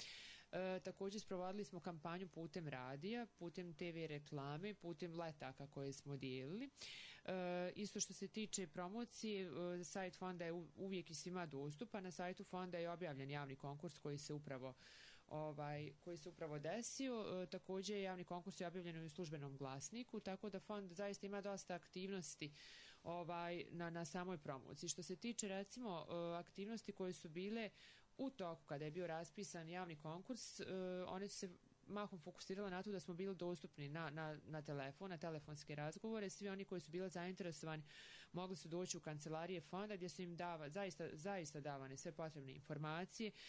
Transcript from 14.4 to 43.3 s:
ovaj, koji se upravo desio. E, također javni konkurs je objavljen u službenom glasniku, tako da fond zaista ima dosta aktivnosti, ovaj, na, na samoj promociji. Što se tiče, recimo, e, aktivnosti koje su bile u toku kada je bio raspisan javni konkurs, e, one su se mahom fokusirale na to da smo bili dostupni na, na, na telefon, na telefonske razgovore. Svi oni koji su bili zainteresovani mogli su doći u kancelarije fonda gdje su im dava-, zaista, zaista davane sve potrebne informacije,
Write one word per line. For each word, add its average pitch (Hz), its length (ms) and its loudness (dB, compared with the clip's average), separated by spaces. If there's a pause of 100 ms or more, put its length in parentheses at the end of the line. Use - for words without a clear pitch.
ovaj, 147 720 0
koji 175 180 -4
se 175 120 -6
upravo 156 300 -2
desio. 208 840 2
E, - 20 -2
također 190 520 0
javni 185 260 2
konkurs 180 360 -2
je 180 80 2
objavljen 170 380 -2
u 160 40 -2
službenom 147 480 -2
glasniku, 139 640 0
tako 196 300 0
da 190 100 0
fond 202 320 -2
zaista 202 340 0
ima 202 160 0
dosta 196 340 0
aktivnosti, 185 760 2 (520)
ovaj, 170 680 0
na, 170 180 0
na 170 160 0
samoj 180 320 2
promociji. 143 520 -2
Što 175 140 2
se 185 120 0
tiče, 233 320 0
recimo, 196 600 0
e, 170 280 2
aktivnosti 202 540 -2
koje 185 220 0
su 175 160 2
bile 202 400 0 (480)
u 269 120 2
toku 170 360 -2
kada 151 200 0
je 151 60 0
bio 175 160 2
raspisan 165 640 0
javni 175 260 -2
konkurs, 165 640 2
e, - 60 0 (420)
one 196 220 0
su - 80 6
se 190 120 4 (380)
mahom 196 320 -2
fokusirale 190 500 -2
na 185 140 2
to 208 80 0
da 190 80 2
smo 180 140 -2
bili 190 220 2
dostupni 170 540 0
na, 156 200 0
na, 156 360 0
na 151 160 -2
telefon, 143 480 0
na 175 80 -2
telefonske 151 580 -2
razgovore. 196 540 2
Svi 202 200 2
oni 190 160 0
koji 180 160 0
su 156 100 -6
bili 185 180 2
zainteresovani 175 760 0 (480)
mogli 185 240 0
su - 120 2
doći 175 300 4
u 165 40 -6
kancelarije 160 600 0
fonda 208 340 0
gdje 175 140 0
su 190 120 2
im 175 160 -2
dava-, 170 320 0
zaista, 175 440 0
zaista 156 460 0
davane 139 380 -2
sve 170 140 -2
potrebne 147 420 -4
informacije, 156 800 2 (180)